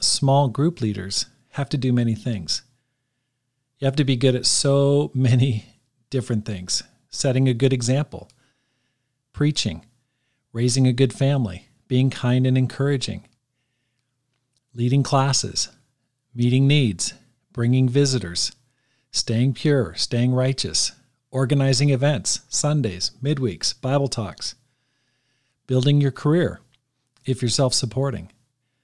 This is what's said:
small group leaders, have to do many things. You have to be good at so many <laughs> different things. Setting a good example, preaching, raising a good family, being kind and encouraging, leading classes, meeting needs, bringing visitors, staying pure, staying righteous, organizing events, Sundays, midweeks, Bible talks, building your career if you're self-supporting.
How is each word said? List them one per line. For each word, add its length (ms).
small 480
group 320
leaders, 460
have 180
to 80
do 160
many 220
things. 480
You 60
have 100
to 80
be 140
good 180
at 100
so 680
many 540
<laughs> 220
different 340
things. 400
Setting 380
a 60
good 180
example, 580
preaching, 540
raising 340
a 60
good 220
family, 560
being 220
kind 360
and 120
encouraging, 640
leading 280
classes, 680
meeting 320
needs, 480
bringing 380
visitors, 640
staying 420
pure, 440
staying 360
righteous, 600
organizing 580
events, 580
Sundays, 640
midweeks, 640
Bible 260
talks, 460
building 340
your 120
career 500
if 160
you're 80
self-supporting. 800